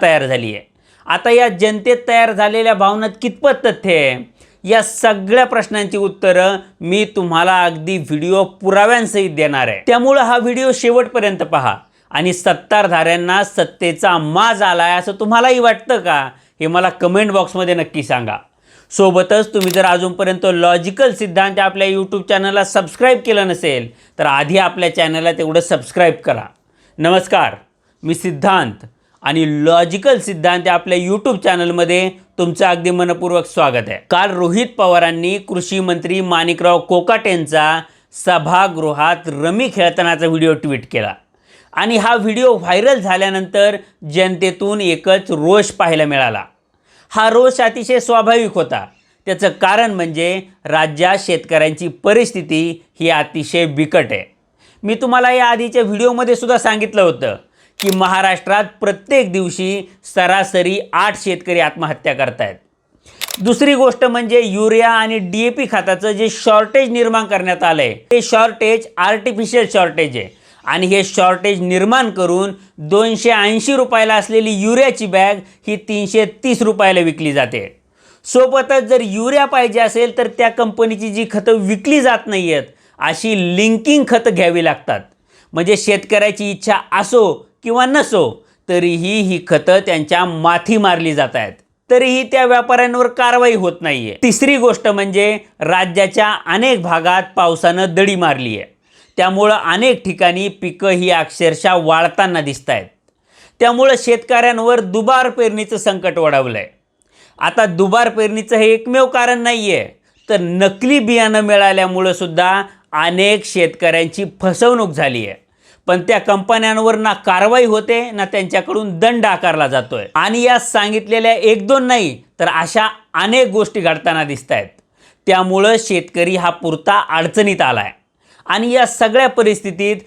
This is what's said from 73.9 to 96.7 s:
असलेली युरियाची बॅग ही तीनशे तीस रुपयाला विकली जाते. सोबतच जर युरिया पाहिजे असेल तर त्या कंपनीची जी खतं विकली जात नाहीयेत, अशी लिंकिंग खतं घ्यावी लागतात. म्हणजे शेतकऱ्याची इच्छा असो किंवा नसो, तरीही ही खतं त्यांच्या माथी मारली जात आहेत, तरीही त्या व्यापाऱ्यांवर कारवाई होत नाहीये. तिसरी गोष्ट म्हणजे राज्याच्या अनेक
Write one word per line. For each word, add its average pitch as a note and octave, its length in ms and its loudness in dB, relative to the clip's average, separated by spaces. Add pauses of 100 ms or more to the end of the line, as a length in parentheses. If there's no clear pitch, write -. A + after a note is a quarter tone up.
असलेली A3 380 0
युरियाची A3+ 540 0
बॅग F#3+ 280 2 (320)
ही G#3 120 -4
तीनशे G#3 460 -2 (180)
तीस B3+ 180 0
रुपयाला G3 400 2
विकली D#3 320 -2
जाते. B2 340 -2 (580)
सोबतच C4 580 2
जर A#3 200 2
युरिया A#3 420 0
पाहिजे A#3+ 340 0
असेल A#3 380 0
तर A#3+ 120 0
त्या A#3 220 0
कंपनीची A3+ 580 -2
जी G#3+ 220 -4
खतं G#3 280 2
विकली G#3+ 420 0
जात A#3+ 260 0
नाहीयेत, E3+ 360 -2 (360)
अशी E3+ 360 -2 (200)
लिंकिंग A3+ 520 2
खतं A3+ 280 2
घ्यावी F3 280 0
लागतात. C3+ 380 -2 (520)
म्हणजे F3 240 0
शेतकऱ्याची G#3 760 -2
इच्छा G3+ 280 -2 (120)
असो G3 520 2 (200)
किंवा A#3+ 220 0
नसो, A#3+ 440 0 (400)
तरीही F3 520 0
ही F#3 260 -2
खतं F3+ 320 4
त्यांच्या F3 460 0
माथी E3+ 520 0
मारली E3+ 380 0
जात C#3 200 -2
आहेत, G#2 180 -4 (360)
तरीही B3+ 340 2
त्या C4 220 0
व्यापाऱ्यांवर B3 640 2
कारवाई B3 460 2
होत F3+ 260 -4
नाहीये. B2+ 420 -4
तिसरी C4+ 340 2
गोष्ट A#3 300 0
म्हणजे G3+ 500 0 (220)
राज्याच्या F#3+ 680 0 (180)
अनेक G#3+ 360 0